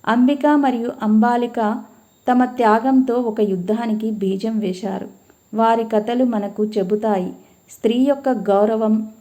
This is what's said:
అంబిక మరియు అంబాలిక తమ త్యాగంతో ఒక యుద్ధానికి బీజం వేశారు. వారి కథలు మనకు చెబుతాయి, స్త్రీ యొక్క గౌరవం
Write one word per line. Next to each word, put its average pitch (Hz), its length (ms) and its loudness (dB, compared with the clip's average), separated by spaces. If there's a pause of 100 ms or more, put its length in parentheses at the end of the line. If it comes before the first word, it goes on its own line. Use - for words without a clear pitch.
అంబిక 247 400 2
మరియు 254 460 2 (100)
అంబాలిక 233 800 0 (480)
తమ 247 140 4
త్యాగంతో 247 680 2
ఒక 233 260 -2
యుద్ధానికి 214 720 -2
బీజం 196 480 -4
వేశారు. 190 500 -6 (460)
వారి 226 300 2
కథలు 226 400 0
మనకు 214 400 -2
చెబుతాయి, 208 680 -2 (380)
స్త్రీ 226 240 -2
యొక్క 277 340 0
గౌరవం 220 800 0 (120)